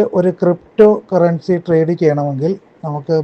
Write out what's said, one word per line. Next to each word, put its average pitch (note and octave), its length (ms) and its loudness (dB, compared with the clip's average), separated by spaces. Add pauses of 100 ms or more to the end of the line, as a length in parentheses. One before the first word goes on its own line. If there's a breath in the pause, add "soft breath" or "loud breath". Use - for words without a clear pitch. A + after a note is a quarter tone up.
(180)
ഒരു F3+ 140 2 (100)
ക്രിപ്റ്റോ F3+ 480 2 (220)
കറൻസി F3 440 0 (120)
ട്രേഡ് D#3+ 340 2
ചെയ്യണമെങ്കിൽ D3 500 -2 (340)
നമുക്ക് D3 380 -6